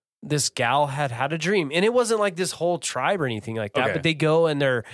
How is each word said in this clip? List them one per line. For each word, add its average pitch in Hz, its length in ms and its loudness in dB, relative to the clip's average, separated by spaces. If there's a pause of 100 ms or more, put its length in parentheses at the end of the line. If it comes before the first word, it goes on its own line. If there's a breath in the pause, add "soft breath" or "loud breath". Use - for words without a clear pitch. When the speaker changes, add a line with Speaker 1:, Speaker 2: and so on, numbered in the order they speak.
(220)
Speaker 1:
this 143 280 -2
gal 135 380 2
had 139 240 -2
had 131 220 -2
a 170 40 -4
dream, 160 360 0
and 175 120 2
it 233 80 2
wasn't, 226 260 2
like, 202 160 0
this 175 160 -2
whole 175 260 -2
tribe 160 440 -2
or 143 40 0
anything 113 300 -4
like 107 180 -4
that, 127 120 0
Speaker 2:
Okay. 104 80 0
Speaker 1:
but 143 100 -4
they 160 100 2
go 156 320 2
and 147 160 0
they're, 127 220 2 (100)